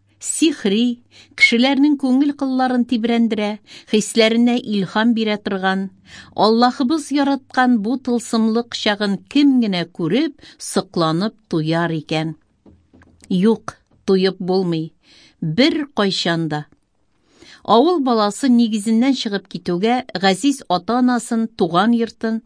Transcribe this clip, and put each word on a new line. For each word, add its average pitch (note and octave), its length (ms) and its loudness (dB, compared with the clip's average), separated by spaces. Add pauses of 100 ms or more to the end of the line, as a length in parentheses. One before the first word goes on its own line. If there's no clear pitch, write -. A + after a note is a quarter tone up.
(200)
сихри, A#3+ 840 -2 (320)
кешеләрнең C#4 640 2
күңел C#4 400 0
кылларын B3+ 480 0
тибрәндерә, A3+ 720 0 (320)
хисләренә A3+ 720 2
илһам G#3+ 560 0
бирә G#3+ 220 -2
торган, F#3+ 520 -4 (460)
Аллаһыбыз B3 760 2
яраткан C4+ 680 0
бу A3+ 180 -2
тылсымлы A3+ 680 -2
кочагын G#3 540 -4 (120)
кем C#4 320 4
генә F#3 240 -2
күреп, G#3+ 540 -2 (180)
сокланып F3 800 -4 (140)
туяр E3 420 -2
икән? D#3+ 440 -4 (960)
Юк, G3+ 480 0 (280)
туеп F#3+ 340 0
булмый. F3 540 -2 (480)
Бер C#4 540 0
кайчан F3 540 -2
да. D3+ 160 -6 (1000)
Авыл D4 360 4
баласы A#3 500 0
нигезеннән A3+ 640 2
чыгып G3+ 340 -6
китүгә G3+ 540 -2 (120)
Газиз F#3+ 540 0
ата-анасын, A3+ 800 -2
туган F#3+ 460 0
йортын, A3+ 520 -4